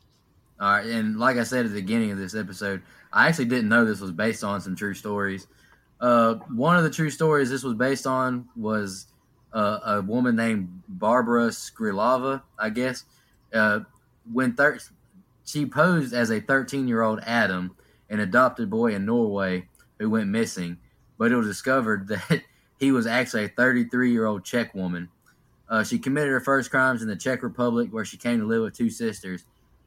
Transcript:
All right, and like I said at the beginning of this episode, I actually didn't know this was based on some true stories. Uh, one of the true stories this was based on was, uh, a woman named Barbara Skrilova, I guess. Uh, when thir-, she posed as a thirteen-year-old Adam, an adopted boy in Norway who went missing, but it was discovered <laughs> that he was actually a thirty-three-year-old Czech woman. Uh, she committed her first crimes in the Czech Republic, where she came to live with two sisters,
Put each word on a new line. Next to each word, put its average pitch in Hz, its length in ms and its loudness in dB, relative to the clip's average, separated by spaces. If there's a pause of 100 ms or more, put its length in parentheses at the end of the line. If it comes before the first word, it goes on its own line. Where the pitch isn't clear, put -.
(600)
All 101 100 0
right, 101 160 2
and 110 320 -2
like 123 180 2
I 117 60 0
said 123 240 -2
at 107 60 -4
the 101 80 -6
beginning 107 320 0
of 95 60 -6
this 95 160 -8
episode, 98 480 -6 (300)
I 113 140 6
actually 156 200 2
didn't 117 220 2
know 117 160 6
this 104 160 0
was 95 120 -8
based 110 320 -2
on 101 160 -4
some 92 160 -8
true 101 180 -6
stories. 98 520 -4 (540)
Uh, 117 340 4 (200)
one 156 220 4
of 165 80 4
the 151 60 2
true 156 200 -2
stories 147 400 2
this 131 140 -4
was 123 100 -2
based 131 320 0
on 127 480 -2
was, 107 520 -4 (460)
uh, 104 320 0
a 104 180 0
woman 117 340 2
named 101 520 -2
Barbara 117 600 2
Skrilova, 123 920 -2 (160)
I 110 120 -2
guess. 127 340 -4 (500)
Uh, 107 260 2 (520)
when 123 220 0
thir-, 143 240 2 (640)
she 147 200 -4
posed 151 480 2
as 120 180 2
a 107 100 0
thirteen-year-old 120 840 0
Adam, 95 500 0 (360)
an 107 100 -2
adopted 120 480 2
boy 110 260 0
in 98 120 -2
Norway 101 640 0 (300)
who 107 120 -2
went 107 180 0
missing, 98 480 -4 (400)
but 117 160 2
it 127 40 2
was 113 100 0
discovered 107 600 -2
<laughs> 98 200 -6
that 151 140 0 (360)
he 135 140 2
was 120 140 2
actually 117 380 0
a 98 40 -4
thirty-three-year-old 120 960 2
Czech 117 300 -2
woman. 87 340 -6 (600)
Uh, 110 160 0
she 117 140 -2
committed 143 320 0
her 127 100 0
first 135 300 0
crimes 131 320 2
in 110 60 -6
the 101 80 -4
Czech 127 260 -4
Republic, 120 500 0
where 110 120 -6
she - 120 -14
came 120 240 -2
to 107 60 -2
live 113 160 0
with 104 140 -4
two 117 140 0
sisters, 98 540 -8 (420)